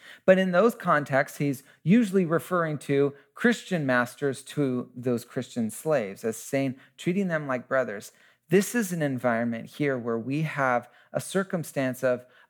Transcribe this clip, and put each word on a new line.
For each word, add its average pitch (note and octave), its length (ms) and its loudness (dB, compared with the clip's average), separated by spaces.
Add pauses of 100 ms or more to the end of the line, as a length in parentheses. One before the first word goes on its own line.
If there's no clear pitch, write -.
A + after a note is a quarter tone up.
(260)
but F#3+ 120 8
in F#3+ 140 2
those G3+ 240 4
contexts, C#3+ 600 0
he's C#3+ 260 -2 (180)
usually F#3+ 440 4
referring D#3+ 540 -2
to C#3+ 340 2 (220)
Christian F#3 500 0
masters B2+ 580 0
to B2+ 500 -2
those A#2+ 300 -2
Christian A#2+ 460 -6
slaves, A2+ 560 -2
as A2+ 100 -2
saying, C3+ 400 -4 (220)
treating F#3 320 -2
them D3+ 180 -4
like B2+ 220 -4
brothers. A2+ 420 -2 (380)
This F#3+ 260 2
is G3+ 160 -2
an E3+ 100 -4
environment A#2 680 -2
here C#3+ 300 -4
where A#2 220 -4
we C3+ 220 -4
have C3+ 480 -2 (240)
a D3 80 -4
circumstance D3+ 840 -4
of B2 220 0 (240)